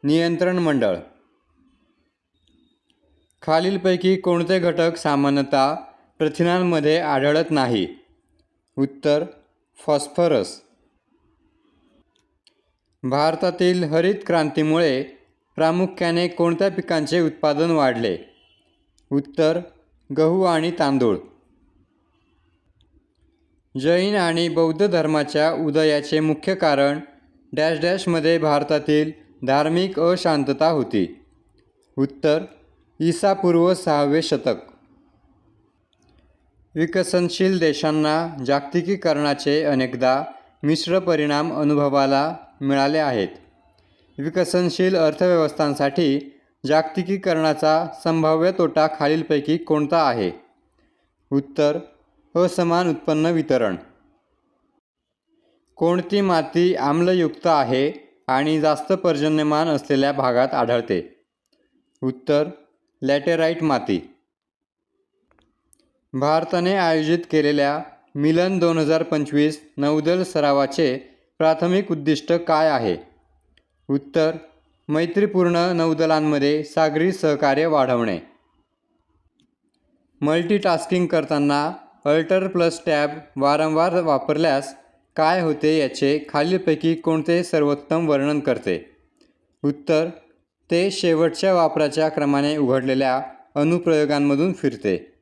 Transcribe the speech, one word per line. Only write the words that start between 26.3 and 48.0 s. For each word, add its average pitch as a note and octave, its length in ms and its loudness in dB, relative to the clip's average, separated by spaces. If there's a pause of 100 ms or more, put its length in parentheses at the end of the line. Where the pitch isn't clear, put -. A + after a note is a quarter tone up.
कारण D3 460 2 (520)
डॅश D#3 260 0
डॅशमध्ये E3+ 600 0
भारतातील D3+ 720 0 (340)
धार्मिक E3 540 0
अशांतता D#3 680 0
होती? B2 580 -2 (720)
उत्तर, D3 460 0 (560)
ईसापूर्व F3 760 2
सहावे D3+ 480 0
शतक. C3 320 -2 (2250)
विकसनशील F3+ 840 0
देशांना D#3 840 0
जागतिकीकरणाचे D3 1200 0
अनेकदा C3 600 0 (380)
मिश्र D#3+ 360 0
परिणाम D#3 540 0
अनुभवाला C#3+ 840 2 (240)
मिळाले C#3 380 0
आहेत. C3 300 0 (880)
विकसनशील F3+ 800 0
अर्थव्यवस्थांसाठी D3+ 1400 0 (260)
जागतिकीकरणाचा D#3+ 1200 0 (180)